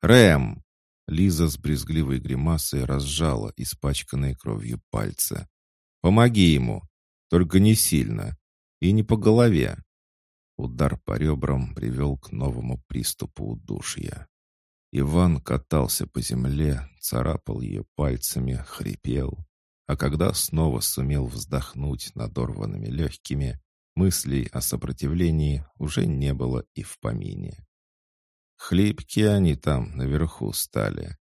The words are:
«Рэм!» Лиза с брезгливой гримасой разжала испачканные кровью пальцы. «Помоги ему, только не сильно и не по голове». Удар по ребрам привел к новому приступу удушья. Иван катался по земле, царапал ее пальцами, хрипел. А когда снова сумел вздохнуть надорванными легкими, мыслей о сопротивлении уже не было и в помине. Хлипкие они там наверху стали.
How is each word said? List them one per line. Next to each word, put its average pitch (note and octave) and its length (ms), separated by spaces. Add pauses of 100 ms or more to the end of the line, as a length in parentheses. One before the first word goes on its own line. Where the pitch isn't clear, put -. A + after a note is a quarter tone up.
«Рэм!» E2+ 600 (460)
Лиза E2+ 400
с D2 100
брезгливой D2 640
гримасой C#2+ 640
разжала C#2 720
испачканные C2+ 800
кровью A1+ 440 (100)
пальцы. - 580 (540)
«Помоги G#2 500
ему, A#1+ 300 (460)
только F2 300
не G#2+ 160
сильно G#1+ 640 (420)
и F2+ 120
не G#2+ 100
по G#2+ 140
голове». G#2+ 600 (840)
Удар B1+ 460
по G#1+ 100
ребрам C2+ 580
привел C2+ 440
к - 140
новому A#1+ 540
приступу - 680
удушья. G1+ 760 (640)
Иван D2+ 480
катался C2 640
по - 140
земле, C2+ 680 (140)
царапал B1 640
ее G1+ 220 (100)
пальцами, B1+ 720
хрипел. B1+ 720 (480)
А C#2+ 100
когда D2 380
снова D#2 460
сумел C2+ 460
вздохнуть C2+ 880
надорванными G#1+ 720
легкими, C#2 680 (380)
мыслей D#2+ 560
о B1+ 80
сопротивлении D2 1040 (140)
уже D2 260
не C#2 300
было B1 400
и - 80
в - 180
помине. G1+ 640 (920)
Хлипкие G#2 720
они F#2 260
там C2+ 400
наверху C2+ 560
стали. G1+ 720